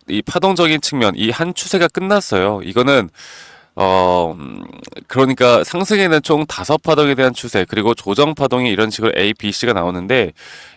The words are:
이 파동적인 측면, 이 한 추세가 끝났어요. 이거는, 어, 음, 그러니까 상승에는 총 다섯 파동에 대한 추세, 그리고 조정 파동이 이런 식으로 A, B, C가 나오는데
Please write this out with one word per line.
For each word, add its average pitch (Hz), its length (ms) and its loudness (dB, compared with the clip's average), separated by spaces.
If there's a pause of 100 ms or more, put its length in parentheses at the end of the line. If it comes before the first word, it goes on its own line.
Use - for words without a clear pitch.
이 101 140 -2
파동적인 175 600 0
측면, 113 340 0
이 110 160 -2
한 170 240 -4
추세가 175 320 0
끝났어요. 107 760 -2
이거는, 117 460 0 (640)
어, 90 600 2
음, 53 280 -14 (420)
그러니까 127 560 4
상승에는 185 580 0
총 151 240 0
다섯 - 380 -4
파동에 147 320 2
대한 127 180 2
추세, 107 340 -4
그리고 107 260 0
조정 143 420 0
파동이 127 340 0
이런 107 200 0
식으로 107 280 -2
A, 101 160 0
B, 101 200 -6
C가 120 180 -2
나오는데 90 600 -2 (440)